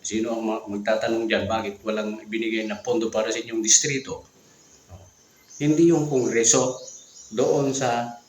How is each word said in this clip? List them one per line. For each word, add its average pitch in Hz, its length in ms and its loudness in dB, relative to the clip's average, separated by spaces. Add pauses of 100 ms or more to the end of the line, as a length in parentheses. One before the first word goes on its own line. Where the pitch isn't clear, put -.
Sino 110 320 -2
ang 110 80 -4
ma-, 110 240 -4
magtatanong 110 640 -2
dyan, 98 160 0
bakit 104 400 -4
walang 107 320 -4
ibinigay 110 480 -4
na 104 160 -8
pondo 113 240 0
para 110 240 -2
sa 113 80 -4
inyong 113 240 -6
distrito? - 640 0 (1400)
Hindi 165 320 6
yung 147 160 0
Kongreso, 123 640 4 (560)
doon 135 400 2
sa 120 480 -2 (100)